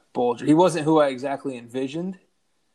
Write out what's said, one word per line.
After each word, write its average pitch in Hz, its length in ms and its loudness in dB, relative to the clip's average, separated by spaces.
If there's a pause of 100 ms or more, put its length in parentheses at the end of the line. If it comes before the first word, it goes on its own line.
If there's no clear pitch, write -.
(120)
Bulger. 120 340 -2
He 147 80 6
wasn't 165 300 2
who 156 160 4
I 147 80 4
exactly 135 480 -8
envisioned. 135 640 -8 (560)